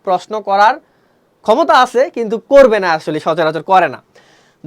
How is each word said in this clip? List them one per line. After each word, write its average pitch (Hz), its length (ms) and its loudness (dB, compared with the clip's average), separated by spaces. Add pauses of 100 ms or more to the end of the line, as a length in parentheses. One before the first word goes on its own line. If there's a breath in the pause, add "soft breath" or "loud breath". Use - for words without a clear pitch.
প্রশ্ন 196 360 -6
করার 202 340 0 (680)
ক্ষমতা 311 320 0
আছে, 254 360 0
কিন্তু 226 280 -6
করবে 254 420 4
না, 185 100 -2
আসলে 156 300 -4
সচরাচর 160 420 -4
করে 185 260 2
না। 120 140 -14 (640 soft breath)